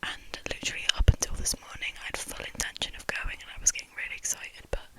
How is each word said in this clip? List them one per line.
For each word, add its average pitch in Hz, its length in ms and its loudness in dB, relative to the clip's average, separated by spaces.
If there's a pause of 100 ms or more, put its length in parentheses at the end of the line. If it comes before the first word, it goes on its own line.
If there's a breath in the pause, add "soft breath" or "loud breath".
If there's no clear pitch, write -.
And - 360 -4 (100)
literally - 360 -2 (120)
up - 140 6
until - 240 8
this - 260 0
morning, - 320 -6 (100)
I - 40 -8
had - 100 -6
full - 280 -6
intention - 520 -4
of - 100 -10
going - 340 0
and - 140 -14
I - 60 -10
was - 120 6
getting - 240 -4
really - 200 -6
excited, - 540 -4
but - 160 -2 (120)